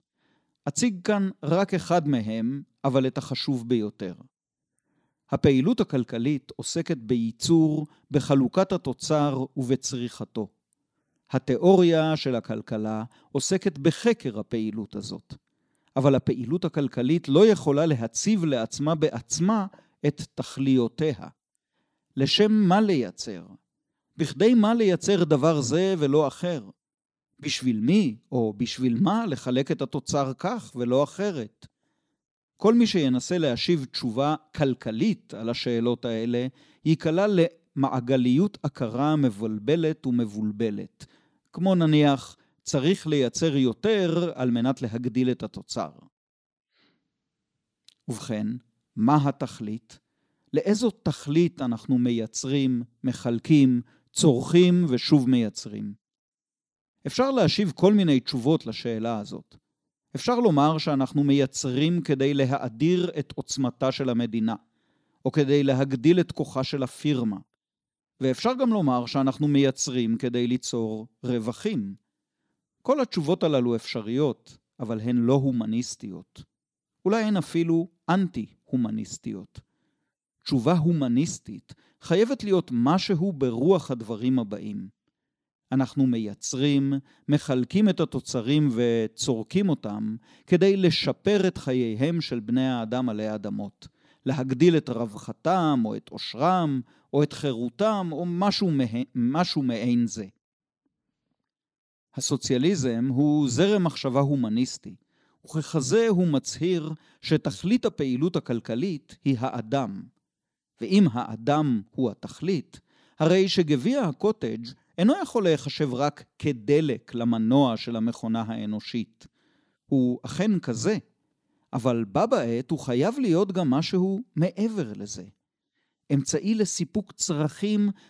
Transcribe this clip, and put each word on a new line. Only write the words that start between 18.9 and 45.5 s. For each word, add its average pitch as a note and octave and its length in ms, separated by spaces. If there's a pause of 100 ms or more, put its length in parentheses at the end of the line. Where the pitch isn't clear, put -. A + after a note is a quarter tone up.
בעצמה E3 720 (400)
את D3 160 (120)
תכליותיה. C3 920 (880)
לשם G3 360
מה G#3 280
לייצר? A2+ 680 (680)
בכדי D#3+ 380
מה A3 200
לייצר G3 500
דבר D3+ 360
זה E3 380
ולא D3 300
אחר? C#3 420 (720)
בשביל B2 400
מי C#3 360 (160)
או A2+ 240
בשביל A#2+ 440
מה A3 260
לחלק C3 440
את D3+ 120
התוצר C#3 560
כך G#3 380
ולא B2 280
אחרת? D#3+ 600 (880)
כל A3 180
מי A#3 120
שינסה D#3 520
להשיב D3 460
תשובה C3+ 500 (200)
כלכלית C3+ 800
על A2+ 160
השאלות A#2 540
האלה, A#2+ 420 (380)
ייקלע D#3+ 440
למעגליות C3+ 1400
הכרה C#3 520
מבלבלת B2 880
ומבולבלת. G#2+ 1000 (460)
כמו F#3 220
נניח, D3+ 640 (260)
צריך D#3+ 440
לייצר C#3+ 500
יותר E3+ 800
על B2+ 160
מנת A#2+ 320
להגדיל B2 480
את - 120
התוצר. G2 480 (2250)